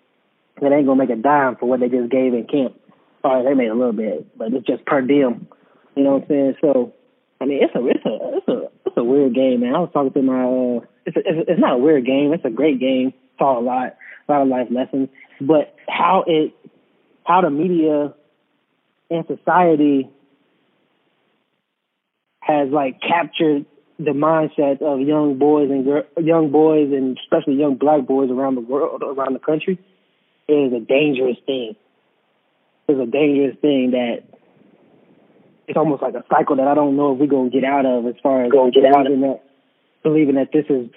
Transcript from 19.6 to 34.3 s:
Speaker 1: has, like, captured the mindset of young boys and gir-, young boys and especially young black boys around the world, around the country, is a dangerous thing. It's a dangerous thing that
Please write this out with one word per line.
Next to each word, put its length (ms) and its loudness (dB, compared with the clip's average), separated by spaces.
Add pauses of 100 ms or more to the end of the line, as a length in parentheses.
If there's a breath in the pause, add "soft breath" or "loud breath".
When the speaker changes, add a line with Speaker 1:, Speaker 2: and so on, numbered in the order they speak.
Speaker 1:
has, 300 -2
like, 300 -2
captured 640 -2 (320)
the 140 -2
mindset 720 0
of 180 -2
young 380 0
boys 320 2
and 140 -2
gir-, 220 0 (120)
young 320 2
boys 420 4
and 320 -2
especially 300 0
young 220 0
black 300 2
boys 240 0
around 240 -2
the 60 -4
world, 420 -4
around 320 -4
the 60 -8
country, 380 -2 (720)
is 240 2
a 80 -4
dangerous 640 0
thing. 300 -6 (1120)
It's 120 0
a 100 -4
dangerous 500 0
thing 320 2
that 300 -4 (1500)